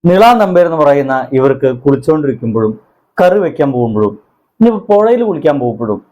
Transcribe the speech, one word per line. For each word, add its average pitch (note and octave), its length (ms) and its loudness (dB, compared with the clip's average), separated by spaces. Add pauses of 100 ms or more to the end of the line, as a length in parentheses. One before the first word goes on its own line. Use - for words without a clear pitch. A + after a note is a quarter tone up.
നീള F#3 280 4
നമ്പ്യാർ F#3 340 2
എന്ന് E3 100 -4
പറയുന്ന C#3+ 380 0 (180)
ഇവർക്ക് C3 360 0 (140)
കുളിച്ചോണ്ടിരിക്കുമ്പോഴും C3+ 880 -2 (480)
കറി F#3 180 4
വെക്കാൻ D3+ 340 -2
പോകുമ്പോഴും G#2+ 420 -2 (460)
ഇനി A#3 100 6
പുഴയിൽ A3 540 0
കുളിക്കാൻ D3+ 360 -2
പോകുമ്പോഴും A2 400 -6 (120)